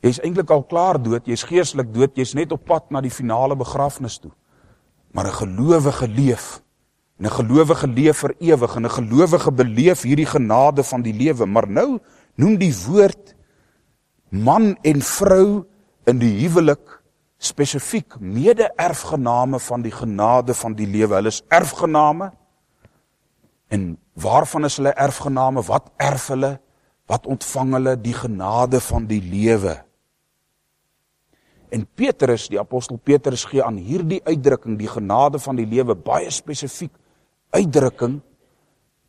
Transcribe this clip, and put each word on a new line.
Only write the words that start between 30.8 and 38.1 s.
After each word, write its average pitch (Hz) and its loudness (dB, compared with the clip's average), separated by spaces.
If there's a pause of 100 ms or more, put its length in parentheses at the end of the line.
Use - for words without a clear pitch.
En 110 -8
Petrus, 139 0
die 101 -4
apostel 123 -8
Petrus, 139 0
gee 135 0
aan 117 -4
hierdie 160 -4
uitdrukking, 131 0
die 107 -6
genade 113 0
van 131 -8
die 117 -4
lewe, 117 0
baie - -4
spesifiek 147 -10 (580)
uitdrukking 139 0 (880)